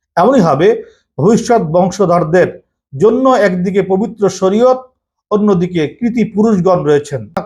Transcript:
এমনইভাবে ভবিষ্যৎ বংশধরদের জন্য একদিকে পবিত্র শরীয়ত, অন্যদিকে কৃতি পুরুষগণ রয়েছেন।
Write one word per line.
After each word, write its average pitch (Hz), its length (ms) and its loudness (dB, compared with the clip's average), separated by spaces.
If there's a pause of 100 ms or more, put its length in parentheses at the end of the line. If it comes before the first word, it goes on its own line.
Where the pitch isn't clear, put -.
(160)
এমনইভাবে 185 640 2 (360)
ভবিষ্যৎ 220 440 2
বংশধরদের 175 1000 0 (380)
জন্য 247 280 2
একদিকে 196 540 0
পবিত্র 190 460 -2
শরীয়ত, 233 640 0 (400)
অন্যদিকে 180 580 0
কৃতি 233 440 -4
পুরুষগণ 185 520 0
রয়েছেন। 143 460 -2 (160)